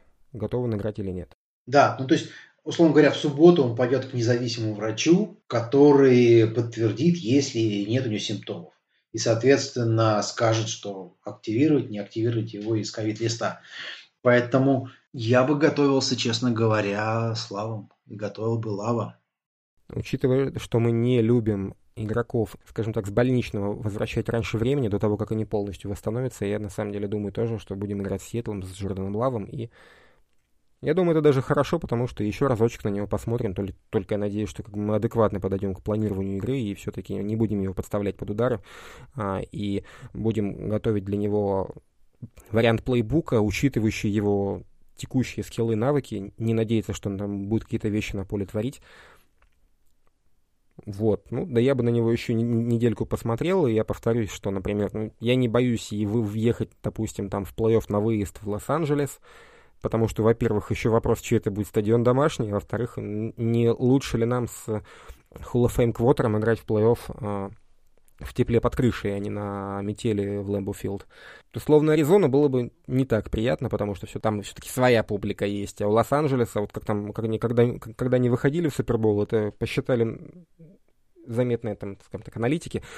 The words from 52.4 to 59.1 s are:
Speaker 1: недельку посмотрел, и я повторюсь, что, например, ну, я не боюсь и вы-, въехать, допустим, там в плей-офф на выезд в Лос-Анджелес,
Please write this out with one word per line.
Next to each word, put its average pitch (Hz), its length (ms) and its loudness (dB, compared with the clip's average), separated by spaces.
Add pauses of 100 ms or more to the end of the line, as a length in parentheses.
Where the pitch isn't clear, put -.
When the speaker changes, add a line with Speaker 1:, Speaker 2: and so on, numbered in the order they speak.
Speaker 1:
недельку 117 600 0
посмотрел, 147 600 -2
и 113 80 2
я 107 100 2
повторюсь, 117 460 -2
что, - 220 -8
например, 101 420 -2
ну, 107 260 -6
я 117 160 2
не 127 120 2
боюсь 120 440 0
и 104 140 -2
вы-, 110 160 0
въехать, 110 500 -2 (120)
допустим, 104 460 -6
там 101 140 -4
в - 120 -14
плей-офф 113 340 2
на 101 100 0
выезд 104 420 -2
в 104 80 -8
Лос-Анджелес, 143 680 -2 (640)